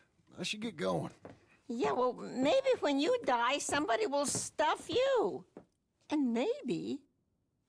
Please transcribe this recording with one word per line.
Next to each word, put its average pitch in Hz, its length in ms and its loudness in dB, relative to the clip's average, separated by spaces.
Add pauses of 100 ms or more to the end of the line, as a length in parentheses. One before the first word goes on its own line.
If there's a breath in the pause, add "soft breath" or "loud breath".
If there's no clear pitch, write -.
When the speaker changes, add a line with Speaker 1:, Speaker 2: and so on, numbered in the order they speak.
(380 loud breath)
Speaker 1:
I 165 40 -8
should 214 180 -6
get 214 160 -8
going. 175 340 -2 (580 loud breath)
Speaker 2:
Yeah, 269 240 -2
well, 254 200 0
maybe 285 560 2 (120)
when 285 180 2
you 415 260 2
die, 247 340 2
somebody 392 480 0
will 285 200 0
stuff - 640 -2
you. 427 560 2 (680)
And 269 240 2
maybe 247 680 -2 (680)